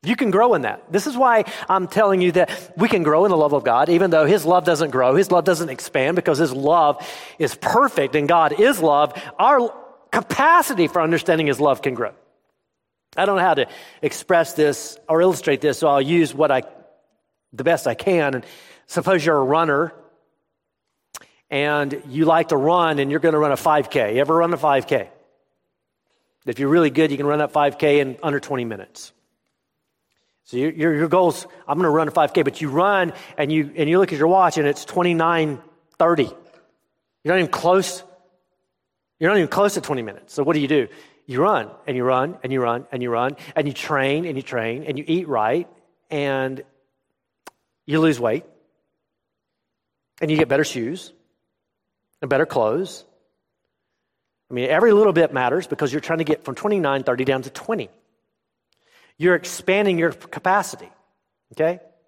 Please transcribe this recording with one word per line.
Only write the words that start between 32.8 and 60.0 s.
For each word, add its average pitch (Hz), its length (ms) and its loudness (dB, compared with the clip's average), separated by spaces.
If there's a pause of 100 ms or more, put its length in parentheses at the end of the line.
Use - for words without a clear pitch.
and 151 140 -2
you, 151 240 -2
and 156 140 -2
you 175 100 2
look 196 120 0
at 147 80 -6
your 156 80 2
watch 180 300 2
and 147 100 0
it's 143 180 -4
twenty-nine 165 760 -2 (360)
thirty. 160 280 2 (960)
You're 156 100 -2
not 190 60 2
even 165 120 0
close. 185 520 0 (1160)
You're 160 100 2
not 208 80 2
even 170 100 2
close 202 280 0
to 175 60 -6
twenty 135 200 -6
minutes. 104 320 -16
So 147 100 -2
what 160 100 2
do 151 60 0
you 139 80 -2
do? 135 220 0 (360)
You 131 160 -4
run 156 300 -2 (160)
and 135 80 -6
you 123 80 -4
run 127 400 -2
and 131 80 -8
you 131 100 -2
run 120 300 -4
and 127 100 -8
you 123 80 -6
run 123 280 -4 (180)
and 156 120 -2
you 139 60 -8
train 143 520 -2
and 156 100 -8
you 135 60 -8
train 120 420 -6
and 151 140 -8
you 147 100 -12
eat 165 220 -4
right 127 400 -2 (420)
and 135 500 -6 (1200)
you 156 160 0
lose 156 180 2
weight 120 240 -2 (1800)
and 156 100 -4
you 156 60 0
get 151 140 0
better 143 160 0
shoes 135 480 -10 (1080)
and 139 80 -10
better 135 160 2
clothes. 127 600 -4 (1500)
I - 40 -14
mean, 127 140 -4
every 196 220 4
little 208 220 4
bit 156 200 2
matters 135 340 -2
because 135 260 -4
you're 147 80 -4
trying 165 180 -4
to 160 60 -4
get 151 180 -4
from 131 120 -10
twenty-nine 151 480 -2
thirty 127 200 -2
down 131 200 -2
to 135 60 -14
twenty. 180 400 -8 (1300)
You're 180 120 4
expanding 190 640 -2
your 165 140 0